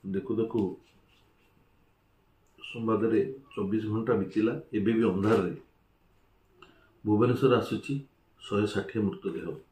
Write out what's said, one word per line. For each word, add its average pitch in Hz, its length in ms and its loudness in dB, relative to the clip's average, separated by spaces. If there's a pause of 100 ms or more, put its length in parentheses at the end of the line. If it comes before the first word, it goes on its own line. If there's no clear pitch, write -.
ଦେଖୁ 95 360 -6
ଦେଖୁ 110 220 0 (2000)
ସମ୍ବାଦରେ 110 600 0 (360)
ଚବିଶ 104 280 -2 (100)
ଘଣ୍ଟା 113 280 0
ବିତିଲା, 107 320 0 (240)
ଏବେ 101 200 2
ବି 113 140 4
ଅନ୍ଧାରରେ। 98 420 2 (1500)
ଭୁବନେଶ୍ୱର 120 540 4
ଆସୁଛି - 340 -4 (480)
ଶହେ 104 320 0
ଷାଠିଏ 104 300 -2
ମୃତଦେହ। 90 440 -4 (240)